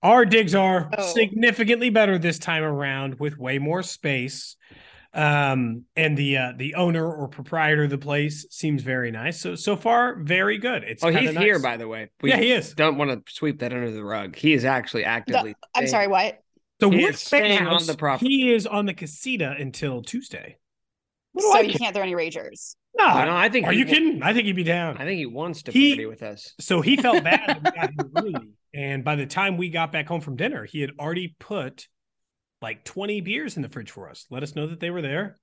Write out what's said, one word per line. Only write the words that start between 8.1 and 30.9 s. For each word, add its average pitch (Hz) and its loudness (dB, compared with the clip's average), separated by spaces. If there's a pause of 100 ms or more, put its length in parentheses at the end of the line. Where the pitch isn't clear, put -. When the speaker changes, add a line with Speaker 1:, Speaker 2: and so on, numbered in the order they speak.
Speaker 1:
seems 147 -2
very 127 -2
nice. 117 -8
So, 180 -8
so 202 -2
far, 240 2
very 190 0
good. 233 -4
It's 110 -8
Speaker 3:
Oh, 165 4
Speaker 1:
kinda 170 2
Speaker 3:
he's 156 -4
here, 208 4
Speaker 1:
nice. 143 0
Speaker 3:
by 120 -2
the 113 -8
way. 110 -10 (120)
We 143 2
Speaker 1:
Yeah, - 6
he 233 4
is. 240 -2
Speaker 3:
don't 156 2
wanna 135 -2
sweep 147 -4
that 123 -6
under 123 -4
the 107 -8
rug. 101 -6
He 151 4
is 123 2
actually 123 -2
actively 110 -2
Speaker 2:
The, - -20 (180)
I'm 262 0
Speaker 3:
staying. 262 0
Speaker 2:
sorry, 208 2
what? 196 0 (420)
Speaker 1:
So 202 6
Speaker 3:
He 185 6
Speaker 1:
we're 392 4
Speaker 3:
is - -6
staying 208 4
on 180 0
Speaker 1:
house. 165 0
Speaker 3:
the 156 -2
property. 151 0
Speaker 1:
He 262 4
is 220 2
on 208 -2
the 196 -4
casita 165 -6
until 131 -6
Tuesday. - -10 (760)
What 359 -6
do 427 2
Speaker 2:
So 403 8
Speaker 1:
I - 8
Speaker 2:
you - 4
Speaker 1:
care? - -2
Speaker 2:
can't 214 -4
throw 202 0
any 190 -2
ragers? - -6 (220)
Speaker 1:
No, 427 6
Speaker 3:
No, 151 4
I 190 4
think 214 2
Speaker 1:
are 175 2
Speaker 3:
he 202 4
Speaker 1:
you 254 4
Speaker 3:
wa-, - 0
Speaker 1:
kidding? 302 4
I 180 2
think 233 2
he'd 196 0
be 180 -2
down. 165 0
Speaker 3:
I 139 -8
think 185 -4
he 151 -4
wants 143 -8
to - -12
Speaker 1:
He 277 6
Speaker 3:
party 220 -2
with 110 -14
us. - -14
Speaker 1:
So 175 0
he 240 4
felt 254 4
bad 170 0
that 151 -4
we 359 2
got 349 -4
Speaker 3:
<laughs> - -14
Speaker 1:
here 147 -6
early, 160 -4 (240)
and 139 -6
by 151 0
the 143 -2
time 185 -2
we 180 -4
got 165 -4
back 156 -6
home 170 -4
from 143 -10
dinner, 160 -4
he 151 -8
had 139 -6